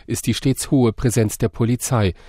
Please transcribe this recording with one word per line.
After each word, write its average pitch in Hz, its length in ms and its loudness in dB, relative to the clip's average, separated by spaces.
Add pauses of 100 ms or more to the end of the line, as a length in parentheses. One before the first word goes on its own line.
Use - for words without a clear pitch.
ist - 200 -6
die 113 80 0
stets - 360 -2
hohe 123 220 4
Präsenz 110 460 0
der - 100 0
Polizei 113 680 0 (140)